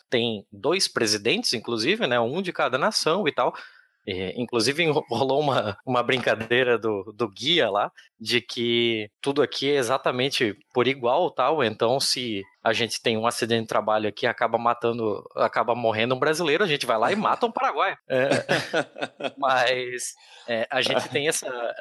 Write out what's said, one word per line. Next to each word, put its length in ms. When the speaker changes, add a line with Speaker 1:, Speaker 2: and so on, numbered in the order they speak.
Speaker 1:
Tem 420
dois 380
presidentes, 640
inclusive, 540
né? 120
Um 220
de 100
cada 260
nação 480
e 60
tal. 220
E, 300
inclusive, 480
enro-, 260
rolou 300
uma, 460
uma 180
brincadeira 720
do, 380
do 140
guia 400
lá, 200
de 220
que 680
tudo 200
aqui 280
é 60
exatamente 840
por 140
igual, 440
tal, 320
então 360
se 440
a 100
gente 280
tem 160
um 80
acidente 360
de 60
trabalho 400
aqui, 200
acaba 300
matando, 640
acaba 380
morrendo 420
um 40
brasileiro, 440
a 40
gente 180
vai 120
lá 140
e 40
mata 300
um 60
paraguaio. 460
É. 220
Speaker 2:
<laughs> 1080
Speaker 1:
Mas, 760
é, 220
a 120
gente 280
tem 180
essa 220